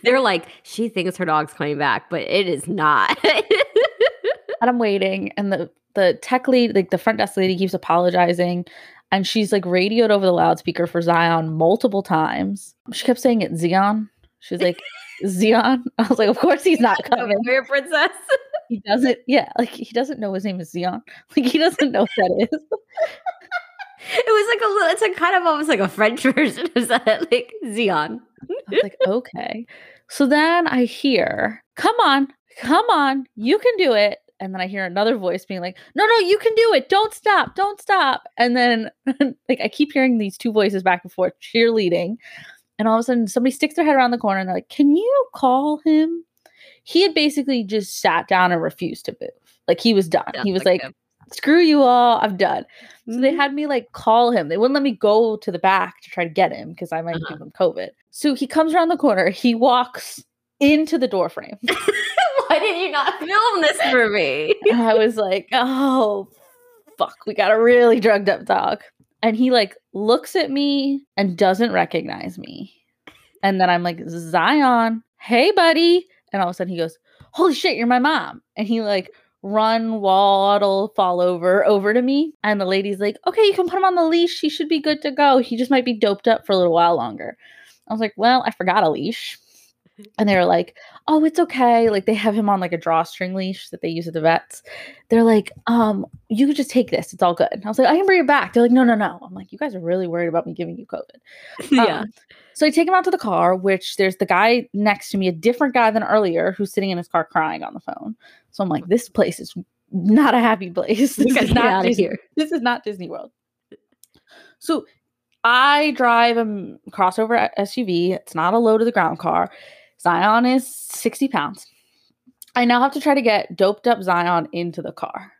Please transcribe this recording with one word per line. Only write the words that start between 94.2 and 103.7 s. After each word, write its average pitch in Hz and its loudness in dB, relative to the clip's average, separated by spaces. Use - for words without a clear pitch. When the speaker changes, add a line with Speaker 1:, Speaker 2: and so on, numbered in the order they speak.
Speaker 2:
vets. - -2
They're 226 4
like, 220 2
"Um, 214 0
you 226 2
could 294 0
just 285 -6
take 240 0
this. - -6
It's - -4
all 175 2
good." - 0
And 196 -10
I 208 -8
was 214 -4
like, 262 4
"I 294 4
can 392 0
bring 370 4
it 277 0
back." 277 0
They're 240 4
like, 240 4
"No, 254 6
no, 240 4
no." 190 -4
I'm 180 -18
like, 190 -18
"You - -20
guys 226 -6
are 185 -10
really 180 -2
worried 170 -4
about 165 -2
me 170 -12
giving 170 -8
you - -18
covid." - -14
Speaker 1:
<laughs> - -4
Yeah. 226 2
Speaker 2:
Um, 214 -10
so 302 2
I - 4
take 320 2
him 370 2
out 370 2
to 359 0
the 359 -2
car, 180 2
which 190 -4